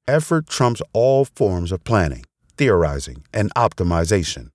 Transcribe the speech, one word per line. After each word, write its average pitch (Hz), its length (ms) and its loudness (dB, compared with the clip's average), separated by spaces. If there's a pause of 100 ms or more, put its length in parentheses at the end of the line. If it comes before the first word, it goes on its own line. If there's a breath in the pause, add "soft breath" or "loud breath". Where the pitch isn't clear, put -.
Effort 156 400 0
trumps 120 340 -2 (120)
all 135 320 4
forms 90 480 -2
of 92 100 -6
planning, 80 420 -2 (320)
theorizing, 80 760 0
and 104 220 -2
optimization. 90 1000 0